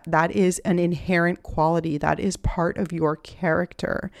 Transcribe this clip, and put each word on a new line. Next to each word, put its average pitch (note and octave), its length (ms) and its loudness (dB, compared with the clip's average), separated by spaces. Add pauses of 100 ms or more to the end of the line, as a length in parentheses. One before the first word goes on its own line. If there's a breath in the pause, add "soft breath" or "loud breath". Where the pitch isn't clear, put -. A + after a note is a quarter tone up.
That E3 260 2
is F#3 280 2
an F3+ 200 2
inherent F3 640 0
quality. D#3+ 540 0
That D3+ 220 2
is F#3+ 180 -2
part - 400 -2
of F3+ 140 -2
your D#3+ 240 0
character - 1040 -4